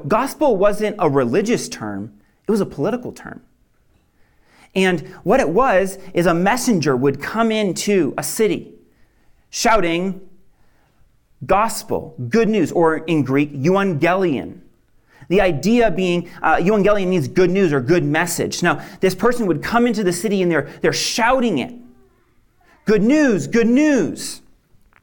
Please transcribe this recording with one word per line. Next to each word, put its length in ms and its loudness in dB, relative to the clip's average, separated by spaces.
gospel 480 0
wasn't 420 0
a 120 0
religious 580 0
term, 460 -10
it 40 0
was 100 2
a 40 -2
political 460 -6
term. 300 -18
And 320 0
what 180 2
it 80 0
was 500 0
is 120 0
a 80 4
messenger 640 0
would 260 0
come 300 -2
into 680 0
a 60 -6
city 500 -2
shouting 720 0
gospel, 680 -2
good 180 2
news, 240 0
or 280 2
in 240 0
Greek, 280 0
euangelion. 1120 0
The 120 2
idea 500 2
being, 400 -2
uh, 160 2
euangelion 500 2
means 220 0
good 200 2
news 220 2
or 80 0
good 240 0
message. 580 -2
Now, 240 0
this 160 0
person 320 0
would 160 -2
come 240 0
into 160 -2
the 80 2
city 300 -2
and 100 2
they're, 180 0
they're 100 2
shouting 680 0
it. 140 -6
"Good 180 2
news, 460 2
good 200 2
news." 760 0